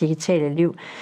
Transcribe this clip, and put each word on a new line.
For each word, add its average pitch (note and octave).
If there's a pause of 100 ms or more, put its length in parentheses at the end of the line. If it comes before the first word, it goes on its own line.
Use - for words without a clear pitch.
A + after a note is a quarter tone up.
digitale D#3
liv. E3 (260)